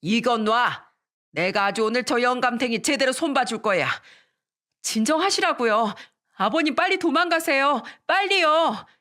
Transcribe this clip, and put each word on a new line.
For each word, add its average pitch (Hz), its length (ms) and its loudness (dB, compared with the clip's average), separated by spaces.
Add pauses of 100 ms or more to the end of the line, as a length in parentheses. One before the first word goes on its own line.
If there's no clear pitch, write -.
이건 226 420 0
놔. 220 420 0 (460)
내가 190 340 -2
아주 202 200 0
오늘 226 180 0
저 240 180 0
영감탱이 247 600 0
제대로 262 300 -2
손봐줄 262 500 -2
거야. 175 280 0 (920)
진정하시라고요. 247 1080 0 (440)
아버님, 269 380 0
빨리 370 220 2
도망가세요. 320 880 0 (240)
빨리요. 330 800 2 (160)